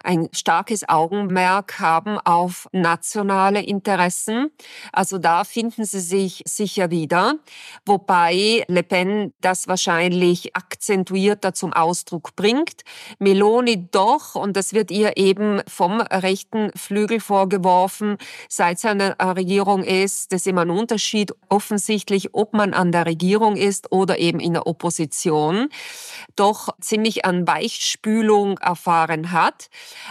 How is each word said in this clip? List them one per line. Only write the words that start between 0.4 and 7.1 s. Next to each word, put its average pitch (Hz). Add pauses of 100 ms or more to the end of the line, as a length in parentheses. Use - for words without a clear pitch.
Augenmerk 185
haben 190
auf 175
nationale 196
Interessen. 202 (420)
Also 190
da 170
finden 226
sie 196
sich 185
sicher 190
wieder, 175 (500)